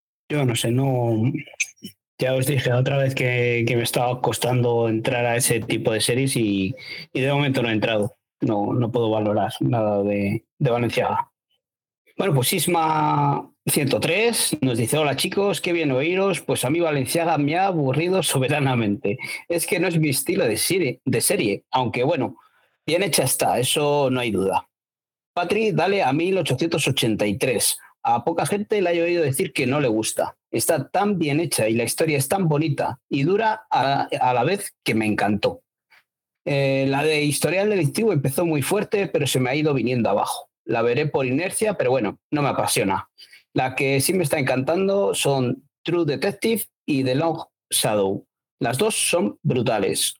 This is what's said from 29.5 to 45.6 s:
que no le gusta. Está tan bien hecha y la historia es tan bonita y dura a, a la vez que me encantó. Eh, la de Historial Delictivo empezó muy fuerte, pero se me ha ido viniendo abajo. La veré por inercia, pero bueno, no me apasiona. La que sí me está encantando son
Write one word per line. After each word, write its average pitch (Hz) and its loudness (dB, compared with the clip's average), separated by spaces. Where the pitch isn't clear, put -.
que 135 -2
no 135 2
le 143 2
gusta. - -2
Está 139 0
tan 202 0
bien 151 0
hecha 143 0
y 113 0
la 117 0
historia 156 0
es 139 -2
tan 196 0
bonita 151 -2
y 139 0
dura 214 0
a, 135 2
a 123 2
la 120 2
vez 185 -2
que 117 -2
me 110 2
encantó. 104 0
Eh, 135 2
la 139 0
de 151 2
Historial 160 0
Delictivo 202 0
empezó 147 0
muy 156 0
fuerte, 202 0
pero 147 0
se 131 0
me 127 0
ha 135 0
ido 151 2
viniendo 120 0
abajo. 104 -2
La 117 0
veré 120 2
por 139 0
inercia, 185 0
pero 127 0
bueno, 113 0
no 147 -2
me 139 0
apasiona. 104 -2
La 131 0
que 135 0
sí - 0
me 185 2
está 156 0
encantando 165 0
son 135 -2